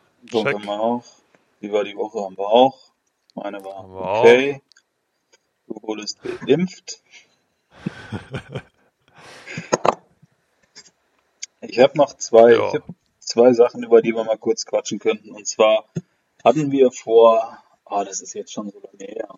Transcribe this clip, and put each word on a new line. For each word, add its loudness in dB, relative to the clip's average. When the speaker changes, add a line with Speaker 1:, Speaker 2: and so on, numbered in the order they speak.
Speaker 1:
Impfung -4
Speaker 2:
Check. -2
Speaker 1:
haben -12
wir -6
auch. -2
Wie -10
war -2
die -16
Woche, -8
haben -12
wir -6
auch. 0
Meine -14
war -16
Speaker 2:
Haben -20
wir -14
Speaker 1:
okay. 2
Speaker 2:
auch. -12
Speaker 1:
Du -20
wurdest -12
geimpft. -4
Speaker 2:
<laughs> -14
Speaker 1:
Ich -10
hab 4
noch 0
zwei, 6
Speaker 2:
Ja. 0
Speaker 1:
ich -8
hab -6
zwei 2
Sachen, 0
über 4
die -2
wir -4
mal -4
kurz -6
quatschen -6
könnten. -6
Und -18
zwar 0
hatten 2
wir 4
vor, 2
ah, -6
das -12
ist -18
jetzt -14
schon -12
so -20
lange -20
her. -14